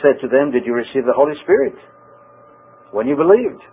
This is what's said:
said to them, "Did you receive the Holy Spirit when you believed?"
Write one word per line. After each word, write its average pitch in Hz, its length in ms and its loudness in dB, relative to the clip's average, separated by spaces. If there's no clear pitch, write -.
said 139 240 2
to 120 40 -8
them, 139 220 0
"Did 123 140 -4
you 120 80 -6
receive 120 320 -4
the 123 80 0
Holy 147 320 0
Spirit 208 320 0
when 110 140 -4
you 143 80 -2
believed?" 185 460 0